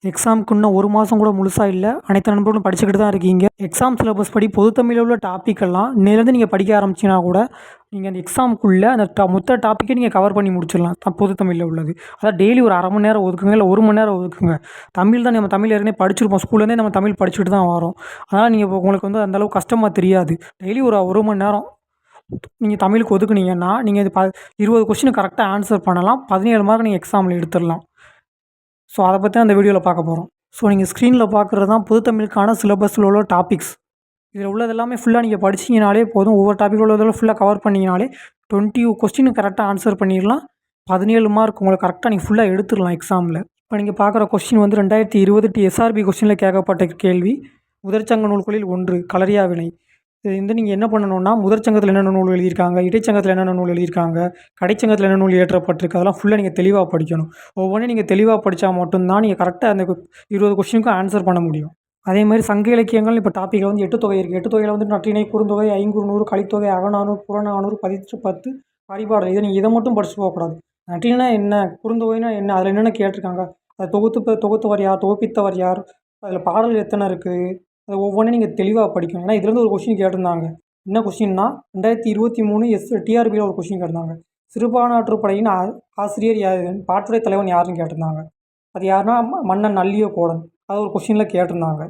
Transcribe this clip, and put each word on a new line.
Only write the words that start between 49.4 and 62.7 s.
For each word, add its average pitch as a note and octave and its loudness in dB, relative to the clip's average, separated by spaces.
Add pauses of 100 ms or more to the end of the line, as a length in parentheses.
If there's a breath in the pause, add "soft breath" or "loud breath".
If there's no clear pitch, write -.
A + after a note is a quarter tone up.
வினை. E3+ -4 (560)
இது G3+ -4
வந்து G3 -4
நீங்க A3 -2
என்ன G3+ -2
பண்ணணும்னா, G3 0 (120)
முதற்சங்கத்துல G#3+ 2
என்னென்ன G3 2
நூல் F#3 2
எழுதியிருக்காங்க, F3+ 0
இடைச்சங்கத்துல G3+ 0
என்னென்ன F#3 0
நூல் F3+ -2
எழுதியிருக்காங்க, F3 -2 (400 loud breath)
கடைச்சங்கத்துல G3+ 2
என்ன F#3+ 4
நூல் F#3+ 4
ஏற்றப்பட்டிருக்கு, F3+ 0
அதெல்லாம் F#3+ 0
ஃபுல்லா G#3 2
நீங்க F#3 -2
தெளிவா F#3+ 2
படிக்கணும். D#3+ -2 (260 loud breath)
ஒவ்வொன்றையும் G#3 -2
நீங்க A3 -2
தெளிவா G#3+ 4
படிச்சா F#3+ 0 (100)
மட்டும்தான் F#3 0
நீங்க G3+ 0
கரெக்டா F3+ 0
அந்த F#3+ -2
கு-, F3 -4 (320 soft breath)
இருபது G3+ 2
கொஸ்டினுக்கும் A3 0
ஆன்சர் F#3+ -2
பண்ண F3+ 2
முடியும். D#3 -4 (360)
அதே G3 2
மாதிரி G#3+ 2
சங்க G#3 0